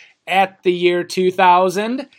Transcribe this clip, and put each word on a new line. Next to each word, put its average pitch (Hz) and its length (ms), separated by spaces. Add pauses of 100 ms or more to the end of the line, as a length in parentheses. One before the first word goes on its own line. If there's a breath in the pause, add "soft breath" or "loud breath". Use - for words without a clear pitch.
(280 loud breath)
at 190 360
the 180 100
year 175 300
two 185 280
thousand 190 880